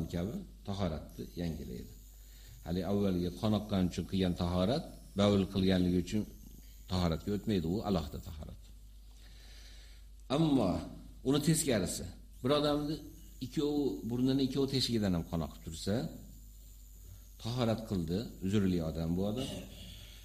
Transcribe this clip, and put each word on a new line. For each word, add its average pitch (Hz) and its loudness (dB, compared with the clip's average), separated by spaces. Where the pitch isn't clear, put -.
kabi 87 -4
tahoratni 92 -4
yangilaydi. 78 -6
Hali 90 -2
avvalgi 95 2
qon 107 0
oqqan 101 2
uchun 87 -2
qilgan 92 2
tahorat, 90 2
bavul 101 6
qilganligi 92 4
uchun 104 0
tahoratga 87 0
o'tmaydi, 95 0
u 87 2
alohida 90 0
tahorat. - -12
Ammo 135 4
uni 139 4
teskarisi, 127 2
bir 127 0
odamni 147 2
ikkovi, 147 0
burnini 127 4
ikkovi 131 2
teshigidan 117 2
ham 85 2
qon 82 -2
oqib - -6
tursa, 82 -2
tahorat 113 2
qildi, 87 0
uzrli 95 4
odam 80 -2
bu 90 0
odam. 117 -2